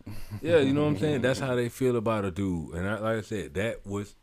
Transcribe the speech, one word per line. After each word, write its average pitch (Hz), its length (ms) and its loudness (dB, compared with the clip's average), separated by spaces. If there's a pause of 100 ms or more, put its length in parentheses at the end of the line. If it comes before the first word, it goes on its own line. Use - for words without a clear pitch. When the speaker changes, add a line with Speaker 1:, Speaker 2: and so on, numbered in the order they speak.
Speaker 1:
f-, 104 360 -10
yeah, 165 160 6
you 139 140 4
know 147 120 2
what 151 40 2
I'm 147 100 0
saying? 147 240 2
That's 127 180 2
Speaker 2:
<laughs> 139 60 -2
Speaker 1:
how 127 80 0
they 123 140 2
feel 127 280 2
about 110 280 0
a 98 60 0
dude. 87 440 -2
And 87 140 -2
I, 107 100 -2
like 110 200 0
I - 20 -6
said, 87 340 -6
that 101 320 -4
was 101 360 -6